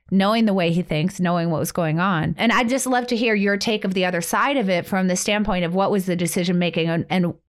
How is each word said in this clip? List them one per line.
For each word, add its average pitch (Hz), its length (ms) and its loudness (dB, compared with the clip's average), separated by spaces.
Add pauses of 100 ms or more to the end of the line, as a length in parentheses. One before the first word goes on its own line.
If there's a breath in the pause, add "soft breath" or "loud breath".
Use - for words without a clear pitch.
(120)
knowing 208 320 4
the 202 100 2
way 170 160 2
he 170 120 2
thinks, 165 360 -2
knowing 170 320 0
what 156 80 0
was 156 140 -4
going 160 260 0
on. 170 400 0
And 220 140 2
I'd 226 160 2
just 262 180 -2
love 247 220 0
to 240 80 0
hear 220 180 0
your 202 220 0
take 214 280 -2
of 190 100 -2
the 185 100 0
other 180 160 -2
side 240 360 0
of 208 120 0
it 175 180 0
from 190 220 0
the 180 80 0
standpoint 202 480 0
of 170 100 -2
what 190 160 2
was 190 160 0
the 180 80 0
decision 175 460 0
making 170 280 0
and, 165 220 -2
and 175 240 0 (200)